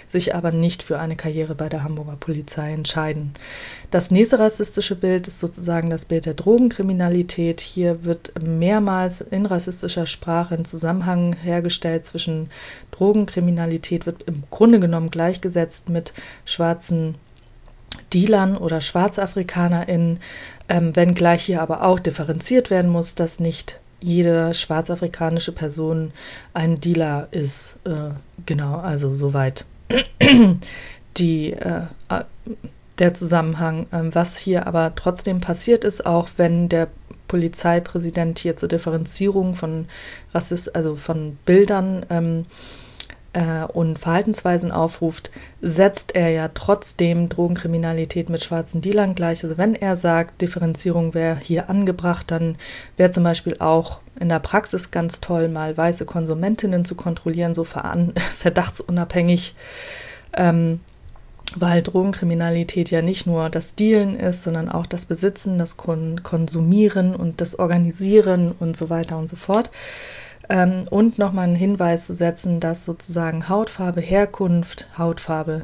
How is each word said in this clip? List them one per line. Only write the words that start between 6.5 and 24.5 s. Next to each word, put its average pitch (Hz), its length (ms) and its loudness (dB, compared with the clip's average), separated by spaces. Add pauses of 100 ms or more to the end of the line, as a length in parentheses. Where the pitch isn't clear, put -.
Hier 175 420 -2
wird 165 380 -4
mehrmals 185 800 0
in 202 240 -2
rassistischer 180 600 -2
Sprache 170 500 -4
ein 165 100 -4
Zusammenhang 175 680 0
hergestellt 170 720 -2
zwischen 160 440 -6 (420)
Drogenkriminalität, 175 1120 0
wird 170 180 -8
im 143 260 -6
Grunde 226 320 6
genommen 165 300 0
gleichgesetzt 175 760 -2
mit 170 260 -4 (300)
schwarzen 165 720 -2 (960)
Dealern 196 440 4
oder 165 240 -2
SchwarzafrikanerInnen, 175 1400 0 (500)
ähm, 170 260 2
wenngleich 175 480 4
hier 175 180 0
aber 160 220 -2
auch 185 160 4
differenziert 170 720 0
werden 180 220 4
muss, 170 240 0
dass 165 240 -2
nicht 165 400 -4 (200)
jede 170 540 2